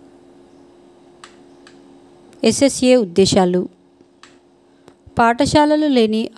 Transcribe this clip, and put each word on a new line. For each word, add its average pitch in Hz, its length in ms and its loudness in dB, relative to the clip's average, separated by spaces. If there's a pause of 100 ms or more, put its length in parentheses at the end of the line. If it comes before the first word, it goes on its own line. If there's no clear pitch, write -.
(2500)
ఎస్ఎస్ఏ 254 520 0
ఉద్దేశాలు. 185 760 0 (1500)
పాఠశాలలు 294 680 0
లేని 226 520 -2